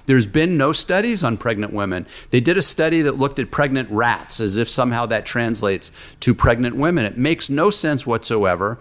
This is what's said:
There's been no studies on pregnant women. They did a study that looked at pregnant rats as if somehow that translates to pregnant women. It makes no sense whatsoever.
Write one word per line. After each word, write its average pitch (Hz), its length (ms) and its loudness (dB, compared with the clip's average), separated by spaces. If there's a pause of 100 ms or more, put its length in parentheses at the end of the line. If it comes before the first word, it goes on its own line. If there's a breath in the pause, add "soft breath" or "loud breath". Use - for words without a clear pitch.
There's 127 200 4
been 165 300 2
no 139 160 2
studies 208 500 0
on 117 140 0
pregnant 104 360 -4
women. 95 340 -4 (240 loud breath)
They 110 100 4
did 165 160 2
a 185 60 2
study 160 400 2
that 135 160 0
looked 143 200 -2
at 123 120 -4
pregnant 135 400 -2
rats 113 500 -2
as 101 160 -2
if 113 120 0
somehow 120 380 0
that 110 200 -2
translates 113 680 -2 (280 loud breath)
to 123 140 4
pregnant 120 420 2
women. 151 280 0
It 104 140 -4
makes 151 320 0
no 160 200 2
sense 151 360 -2
whatsoever. 107 760 0